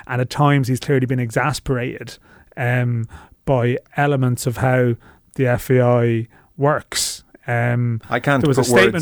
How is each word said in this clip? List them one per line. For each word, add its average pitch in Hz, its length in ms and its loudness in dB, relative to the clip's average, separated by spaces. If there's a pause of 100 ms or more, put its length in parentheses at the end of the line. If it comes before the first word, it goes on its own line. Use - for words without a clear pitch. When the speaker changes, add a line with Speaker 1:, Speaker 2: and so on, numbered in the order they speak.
Speaker 1:
and 123 140 -4
at 123 80 -2
times 143 400 2
he's 127 120 -2
clearly 131 260 0
been 127 140 -2
exasperated, 123 1000 -4 (400)
um, 123 500 -2 (380)
by 123 320 0 (180)
elements 135 500 0
of 120 120 -4
how 123 380 2 (400)
the 135 100 0
F 120 240 -2
A 127 100 4
I 120 480 2 (300)
works. - 640 -2 (240)
Um, 120 640 -2
Speaker 2:
I 120 100 0
can't 139 220 2
Speaker 1:
there 156 60 2
was 135 100 2
Speaker 2:
put 123 80 2
Speaker 1:
a - 20 -4
statement 185 340 4